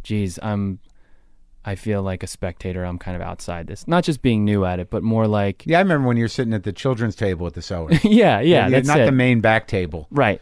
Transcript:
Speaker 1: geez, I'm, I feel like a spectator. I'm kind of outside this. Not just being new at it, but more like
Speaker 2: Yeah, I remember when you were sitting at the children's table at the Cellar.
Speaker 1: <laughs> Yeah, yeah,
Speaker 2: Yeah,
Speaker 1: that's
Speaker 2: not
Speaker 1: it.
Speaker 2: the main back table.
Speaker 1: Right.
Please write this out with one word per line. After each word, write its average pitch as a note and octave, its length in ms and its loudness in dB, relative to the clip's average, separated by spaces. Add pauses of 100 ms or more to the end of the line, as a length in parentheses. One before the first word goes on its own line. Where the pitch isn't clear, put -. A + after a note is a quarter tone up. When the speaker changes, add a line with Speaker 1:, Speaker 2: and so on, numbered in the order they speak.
Speaker 1:
geez, G2+ 400 -4
I'm, G2+ 380 -4 (880)
I G2+ 100 -6
feel G2+ 260 -2
like F#2+ 220 -6
a F#2+ 40 -8
spectator. F2+ 580 -8
I'm F2+ 120 -6
kind F2+ 180 -10
of F2 60 -8
outside F2 460 -10
this. - 220 -14
Not E3+ 160 2
just D3+ 160 -4
being A2 240 2
new G#2 180 2
at F2+ 160 -2
it, F2+ 100 -10
but G2+ 140 -4
more A2 240 0
like G2+ 380 -2
Speaker 2:
Yeah, E3 140 2
I - 20 4
remember D#3 260 2
when A#2+ 80 2
you A#2 80 2
were A2+ 60 -2
sitting A2+ 240 -2
at G2 100 -2
the G#2 80 -6
children's A2+ 440 -2
table F#2 300 -4
at E2+ 100 -8
the E2+ 60 -10
Cellar. E2 300 -8
Speaker 1:
<laughs> D#3+ 120 4
Yeah, G#3 360 6
yeah, - 0 -
Speaker 2:
Yeah, C#3 300 4
Speaker 1:
that's C3 180 2
Speaker 2:
not D3 140 4
Speaker 1:
it. A2+ 40 6
Speaker 2:
the C#3 60 4
main B2 300 4
back A2 260 2
table. F2 420 -4
Speaker 1:
Right. A#2+ 320 0